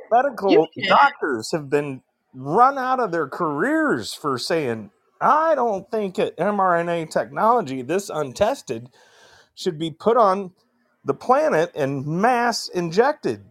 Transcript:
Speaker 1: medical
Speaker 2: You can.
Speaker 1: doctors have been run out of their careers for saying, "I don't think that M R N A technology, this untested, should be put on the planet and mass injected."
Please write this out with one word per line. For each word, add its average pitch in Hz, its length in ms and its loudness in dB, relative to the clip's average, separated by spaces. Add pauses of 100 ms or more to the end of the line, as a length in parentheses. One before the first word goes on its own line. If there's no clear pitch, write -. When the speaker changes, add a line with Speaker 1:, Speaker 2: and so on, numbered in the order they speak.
(120)
Speaker 1:
medical 226 400 2
Speaker 2:
You - 220 4
can. - 140 -8
Speaker 1:
doctors 190 640 2
have 147 180 -4
been 147 320 -2 (320)
run 208 440 2
out 254 220 -2
of 202 120 -2
their 160 160 -2
careers 160 840 0
for 135 240 -4
saying, 120 520 -4 (300)
"I 302 340 4
don't 233 360 -2
think 208 260 -4
that 233 220 -2
M 208 220 0
R 180 160 4
N 170 120 0
A 170 180 -2
technology, 151 760 0
this 175 280 -4
untested, 131 800 -4 (640)
should 165 240 -4
be 165 120 -4
put 220 260 0
on 196 360 2 (520)
the 135 100 0
planet 247 640 2
and 139 300 -2
mass 233 640 0
injected." 175 840 -2